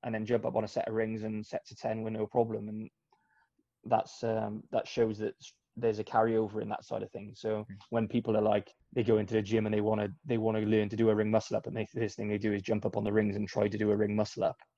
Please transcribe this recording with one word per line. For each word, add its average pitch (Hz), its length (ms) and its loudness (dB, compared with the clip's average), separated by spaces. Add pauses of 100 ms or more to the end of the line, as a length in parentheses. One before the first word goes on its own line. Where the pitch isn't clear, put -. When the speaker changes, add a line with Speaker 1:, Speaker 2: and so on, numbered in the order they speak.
Speaker 1:
and 120 100 -4
then 110 120 -2
jump 110 200 2
up - 100 -2
on 113 80 2
a 107 40 -4
set - 200 -2
of 110 80 -4
rings 110 280 -2
and 107 220 -6
set - 220 -8
to 117 80 -18
ten 110 260 -4
with 110 120 -4
no 110 120 -2
problem. 110 420 0
And 107 220 -8 (960)
that's, - 380 0
um, 110 480 -2
that 110 160 -2
shows 110 320 0
that 107 200 -4
s-, - 140 -20 (220)
there's 113 240 0
a 107 40 -4
carryover 110 580 0
in 107 80 -6
that - 160 -6
side 110 180 -6
of 107 80 -12
things. 107 280 -14
So 107 320 -4
Speaker 2:
Mm. 101 60 -14 (120)
Speaker 1:
when 113 180 0
people 110 300 0
are 107 40 4
like, 104 280 2 (240)
they 123 100 0
go 110 140 4
into 107 160 0
the 110 80 4
gym 107 240 0
and 107 80 0
they 107 80 2
wanna, 104 280 0 (160)
they 120 120 0
wanna 110 220 0
learn 107 300 2
to 107 80 -6
do 113 120 6
a 107 60 6
ring 107 160 2
muscle 110 260 0
up, - 100 -4
and - 80 -8
they, 110 180 -2
the 120 80 -2
first 107 160 -4
thing 104 100 -6
they 104 100 0
do 104 160 0
is 101 80 -2
jump 107 240 -2
up 107 120 2
on 104 60 2
the 104 100 0
rings 104 220 4
and 101 120 -2
try 104 200 2
to 104 100 -2
do 104 140 4
a 101 60 6
ring 104 180 2
muscle 107 280 0
up. - 140 0 (200)